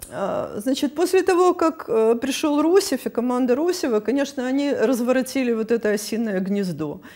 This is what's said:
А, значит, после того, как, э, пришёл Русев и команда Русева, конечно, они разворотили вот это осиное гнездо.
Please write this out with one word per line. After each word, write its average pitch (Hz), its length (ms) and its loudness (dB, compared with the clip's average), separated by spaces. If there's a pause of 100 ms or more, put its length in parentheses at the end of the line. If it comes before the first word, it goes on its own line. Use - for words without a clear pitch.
(120)
А, 156 440 -4
значит, 262 380 -2
после 359 280 2
того, 359 320 4
как, 330 340 -2
э, 220 260 4
пришёл 294 480 0
Русев 330 440 2
и 226 40 -4
команда 247 440 0
Русева, 302 460 0
конечно, 269 460 -2
они 277 260 0
разворотили 247 800 0
вот 220 180 -2
это 226 200 2
осиное 208 500 -2
гнездо. 185 600 -2 (160)